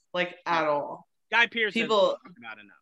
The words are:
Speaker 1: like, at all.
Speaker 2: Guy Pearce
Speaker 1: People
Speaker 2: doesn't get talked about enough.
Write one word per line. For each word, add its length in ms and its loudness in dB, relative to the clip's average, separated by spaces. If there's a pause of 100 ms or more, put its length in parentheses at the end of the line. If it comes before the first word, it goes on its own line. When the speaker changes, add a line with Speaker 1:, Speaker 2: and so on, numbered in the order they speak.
(140)
Speaker 1:
like, 220 -2 (100)
at 220 0
all. 400 -4 (240)
Speaker 2:
Guy 160 4
Pearce 260 -4
Speaker 1:
People 240 0
Speaker 2:
doesn't 140 4
get 140 -8
talked 140 -20
about 200 -18
enough. 220 -20